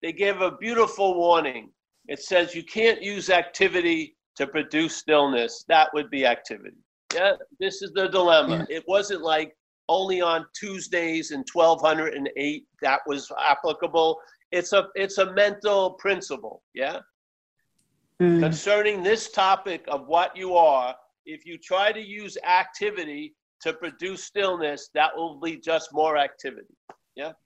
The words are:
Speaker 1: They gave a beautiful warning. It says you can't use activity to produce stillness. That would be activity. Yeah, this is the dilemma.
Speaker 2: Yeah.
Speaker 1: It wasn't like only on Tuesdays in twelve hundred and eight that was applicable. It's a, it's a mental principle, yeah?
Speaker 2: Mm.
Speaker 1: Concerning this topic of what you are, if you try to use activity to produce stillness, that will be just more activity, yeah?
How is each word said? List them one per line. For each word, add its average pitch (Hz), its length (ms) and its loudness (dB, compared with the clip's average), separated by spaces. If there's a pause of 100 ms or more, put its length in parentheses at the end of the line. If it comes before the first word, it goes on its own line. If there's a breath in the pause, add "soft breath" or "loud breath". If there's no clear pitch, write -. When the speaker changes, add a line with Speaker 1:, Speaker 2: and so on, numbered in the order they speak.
Speaker 1:
They 165 100 -8
gave 196 280 0
a 185 160 2
beautiful 208 580 0
warning. 160 580 2 (360)
It 139 120 -10
says 175 360 0
you 165 80 -10
can't 220 360 2
use 196 300 -6
activity 170 840 0 (180)
to 139 140 -4
produce 156 480 -2
stillness. 139 720 2
That 156 260 6
would 147 160 -4
be 135 160 0
activity. 101 500 -4 (380)
Yeah, 185 220 2 (240)
this 190 220 -6
is 156 100 -12
the 190 160 -2
dilemma. 165 600 4
Speaker 2:
Yeah. 160 100 -6
Speaker 1:
It 160 100 -14
wasn't 196 340 0
like 156 340 -2 (320)
only 185 320 0
on 165 240 0 (140)
Tuesdays 170 720 -4
in 139 140 -8
twelve 165 360 4
hundred 156 340 0
and 139 220 -6
eight 147 300 -6 (160)
that 135 240 2
was 143 320 -6
applicable. 160 840 0 (300 loud breath)
It's 175 220 -2
a, 196 240 2
it's 196 220 -4
a 185 140 0
mental 202 600 2
principle, 160 680 -6 (100)
yeah? 143 240 -4 (1200)
Speaker 2:
Mm. 170 200 6
Speaker 1:
Concerning 196 640 0
this 220 260 0
topic 190 560 0
of 135 220 -6
what 175 280 2
you 185 200 -2
are, 135 400 4 (300)
if 156 200 -16
you 165 120 -16
try 196 340 0
to 220 80 -8
use 208 380 -12
activity 180 1000 -2 (240)
to 160 120 -4
produce 170 520 -10
stillness, 170 680 -4
that 156 220 2
will 160 240 -8
be 165 160 -6
just 160 360 -4
more 156 260 2
activity, 131 560 -6 (420)
yeah? 151 160 -10 (140)